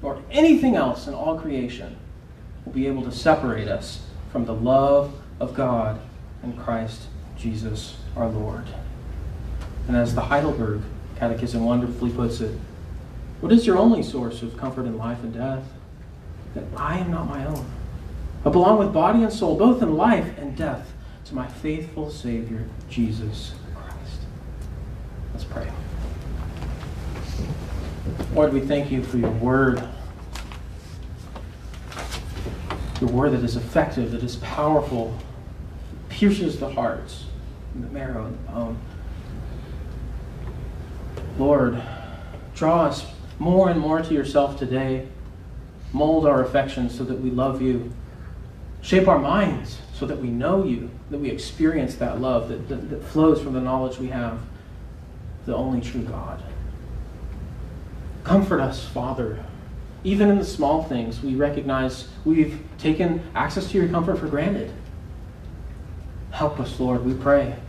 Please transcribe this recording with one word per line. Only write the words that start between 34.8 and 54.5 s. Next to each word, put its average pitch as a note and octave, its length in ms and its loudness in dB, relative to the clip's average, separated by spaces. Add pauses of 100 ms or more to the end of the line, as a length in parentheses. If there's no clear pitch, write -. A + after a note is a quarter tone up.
pierces - 500 2
the - 120 -4
hearts - 540 -4 (500)
and A#2+ 80 -6
the B2 60 -8
marrow B2+ 360 -6
and A2 120 -8 (100)
the - 40 -10
bone. A2+ 260 -4 (2500)
Lord, C3 460 4 (720)
draw D#3+ 300 4
us - 200 0 (320)
more F3+ 320 8
and E3 100 4
more D#3 220 2
to D#3 120 0
yourself C#3 440 4
today. C3 500 0 (840)
Mold D#3 320 6
our C3+ 180 8
affections B2 540 2
so C3 80 -2
that B2+ 160 -4
we C3 80 2
love C3 320 2
you. A#2+ 300 2 (880)
Shape F#3 260 6
our A#3 120 8
minds G#3 580 2 (160)
so - 120 -4
that - 160 -4
we B2 60 -4
know D3+ 360 2
you, A#2+ 260 0 (200)
that D3 100 -4
we C#3 100 0
experience D#3 680 0
that - 240 -2
love B2 300 2
that, - 180 -6
that, C3 220 -6
that A2 140 -6
flows D#3 380 6
from C#3 120 -4
the B2+ 80 0
knowledge B2+ 360 0
we B2+ 100 -4
have, A#2+ 320 -4 (1080)